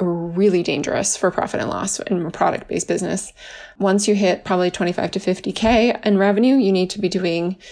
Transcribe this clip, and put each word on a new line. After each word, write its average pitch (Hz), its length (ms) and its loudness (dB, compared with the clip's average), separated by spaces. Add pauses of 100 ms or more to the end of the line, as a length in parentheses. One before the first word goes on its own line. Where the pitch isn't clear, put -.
really 175 600 2
dangerous - 540 -2
for 180 140 0
profit - 300 -4
and - 100 -4
loss - 300 -4
in 175 240 -2
a 160 60 -6
product-based - 580 -2
business. 175 440 -4 (460)
Once 202 300 2
you 208 60 4
hit 190 300 2
probably 180 280 0
twenty-five 180 400 -2
to 196 80 -4
fifty 190 320 -4
K 226 500 2
in 202 160 4
revenue, 208 380 4
you 196 160 4
need 185 180 2
to - 80 -12
be 190 100 0
doing 175 480 -2 (160)